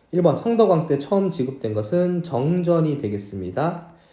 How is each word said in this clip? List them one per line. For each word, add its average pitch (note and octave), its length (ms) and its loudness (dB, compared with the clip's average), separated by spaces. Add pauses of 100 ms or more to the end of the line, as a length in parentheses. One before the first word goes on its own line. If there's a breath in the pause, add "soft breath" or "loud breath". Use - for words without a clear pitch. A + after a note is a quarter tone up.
(120)
일 F3 120 2
번, D3 120 6
성덕왕 G3+ 520 2
때 C#3 100 2
처음 F#3+ 320 0
지급된 B2 460 -4
것은 F3 480 0
정전이 D#3+ 760 0
되겠습니다. G#2 920 -6 (240 loud breath)